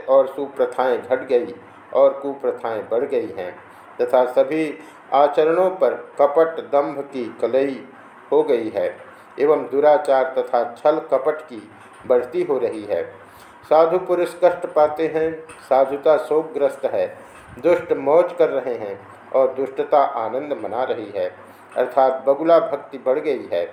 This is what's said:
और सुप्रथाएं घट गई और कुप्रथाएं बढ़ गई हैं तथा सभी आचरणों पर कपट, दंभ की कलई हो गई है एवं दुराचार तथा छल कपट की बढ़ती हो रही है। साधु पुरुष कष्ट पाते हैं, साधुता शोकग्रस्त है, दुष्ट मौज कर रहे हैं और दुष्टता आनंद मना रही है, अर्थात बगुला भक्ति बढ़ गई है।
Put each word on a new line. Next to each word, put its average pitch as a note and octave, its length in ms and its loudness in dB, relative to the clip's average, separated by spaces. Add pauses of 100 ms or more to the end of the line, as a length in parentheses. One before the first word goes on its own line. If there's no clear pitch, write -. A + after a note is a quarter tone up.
और C3+ 200 4
सुप्रथाएं C3 720 -2
घट C3 280 -4
गई A#2+ 260 0 (400)
और C3+ 200 4
कुप्रथाएं A#2+ 760 -6
बढ़ A#2+ 160 0
गई A#2+ 320 -4
हैं F2+ 160 -10 (460)
तथा C#3 280 2
सभी C#3+ 460 0 (400)
आचरणों D#3+ 580 4
पर B2+ 220 0 (260)
कपट, D#3+ 440 2
दंभ C#3+ 400 -2
की C3 200 -8 (180)
कलई B2+ 380 0 (520)
हो D3 120 4
गई A#2 260 0
है G2+ 260 -4 (440)
एवं C#3+ 260 2
दुराचार C#3 580 2 (140)
तथा B2 260 0 (120)
छल D#3 240 0 (120)
कपट C3+ 300 -2
की A2+ 200 -16 (460)
बढ़ती B2 360 0
हो D3 140 0
रही A2 260 -4
है। F#2+ 200 -2 (680)
साधु E3 300 4
पुरुष F3 440 -2
कष्ट F3 220 2
पाते D3+ 420 2
हैं, D#3+ 240 -2 (300)
साधुता C#3 580 2
शोकग्रस्त D3+ 640 -2
है, F#2+ 220 -2 (520)
दुष्ट E3 360 0
मौज D3+ 440 2
कर D#3 100 4
रहे C3 260 -4
हैं G2+ 240 -8 (320)
और B2+ 220 2
दुष्टता C#3 500 0 (140)
आनंद C3 460 -6
मना A2 220 -4
रही A2 300 -8
है, F2+ 120 -2 (500)
अर्थात C3 500 2
बगुला D#3+ 340 4
भक्ति C#3+ 360 -8
बढ़ C3 220 0
गई C3 340 -4
है। F2 200 -2